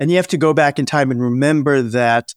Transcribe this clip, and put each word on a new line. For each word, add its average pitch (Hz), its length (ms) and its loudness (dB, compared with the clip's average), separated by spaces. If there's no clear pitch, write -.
And 147 100 -2
you 175 60 2
have 180 120 0
to 175 100 -2
go 156 140 2
back 147 260 0
in 139 80 -2
time 143 240 0
and 123 120 -2
remember 139 580 0
that 117 560 0